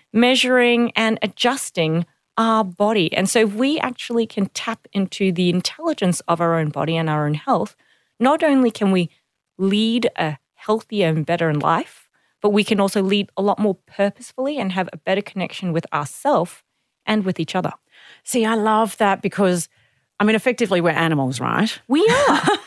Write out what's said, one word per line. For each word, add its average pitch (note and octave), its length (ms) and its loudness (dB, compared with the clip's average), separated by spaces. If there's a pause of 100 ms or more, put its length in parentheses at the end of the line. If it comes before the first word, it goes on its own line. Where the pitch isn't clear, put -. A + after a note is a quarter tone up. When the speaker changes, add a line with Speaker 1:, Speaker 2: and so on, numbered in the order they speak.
(120)
Speaker 1:
measuring, A#3+ 840 2
and A3 240 0
adjusting F3 840 -2 (320)
our A3 280 2
body. G3+ 500 0
And F#3+ 140 0
so A3+ 120 2
if G#3+ 120 2
we C4+ 260 0
actually A#3 460 -4
can G3+ 220 -4
tap - 440 -10
into F#3+ 400 -2
the F3 180 2
intelligence F#3+ 800 -2
of E3+ 140 0
our E3 180 2
own D#3 100 0
body D#3 280 -2
and D#3+ 120 -2
our D3+ 180 0
own D3+ 80 0
health, G3+ 420 -2 (420)
not C#4 240 2
only C4+ 280 4
can G3+ 200 0
we F3+ 180 0 (480)
lead A3 600 0
a D#3 200 -4 (180)
healthier G#3+ 540 -2
and D#3 160 0
better E3+ 280 0
life, D#3+ 560 -2 (320)
but G#3 80 2
we G#3 160 2
can G#3 160 0
also G3 200 0
lead G3+ 360 -2
a G3 40 -4
lot G3 180 0
more G3 160 0 (100)
purposefully B3+ 720 -4
and G3 160 -4
have F3+ 180 -4
a D#3+ 60 -16
better F#3+ 240 -2
connection F3+ 500 -8
with E3 220 -2
ourself E3+ 680 -2 (420)
and G#3+ 180 0
with F#3 160 -4
each D#3+ 160 -4
other. F3+ 160 -2 (540)
Speaker 2:
See, A#3 200 0
I A3+ 100 0
love G#3+ 420 2
that G3 240 2
because, F3+ 480 0 (500)
I G#3 60 2
mean, A3 100 4
effectively G#3 460 0
we're E3+ 80 4
animals, D3 520 0
right? B2+ 360 -2 (120)
Speaker 1:
We D4+ 160 4 (240)
are. D4+ 120 2 (120)
Speaker 2:
<laughs> F#4+ 140 -2